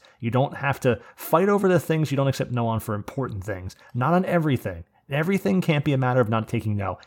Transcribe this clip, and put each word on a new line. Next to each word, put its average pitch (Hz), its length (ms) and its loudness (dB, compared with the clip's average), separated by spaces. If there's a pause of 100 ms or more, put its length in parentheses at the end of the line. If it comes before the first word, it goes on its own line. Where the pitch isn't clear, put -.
(200)
You 117 100 -4
don't 123 240 0
have 139 260 -4
to 120 200 2 (160)
fight 175 320 2
over 202 180 2
the 180 140 6
things 160 300 0
you 135 80 -2
don't 139 100 2
accept - 220 -2
no 120 180 0
on 113 120 0
for 107 140 -4
important 104 480 -6
things. 92 320 -8 (200)
Not 127 180 0
on 185 140 4
everything. 127 580 0 (260)
Everything 185 520 0
can't 147 200 0
be 147 120 0
a 131 40 2
matter 127 220 2
of 110 80 2
not 113 180 0
taking 107 300 -2
no. 95 300 -4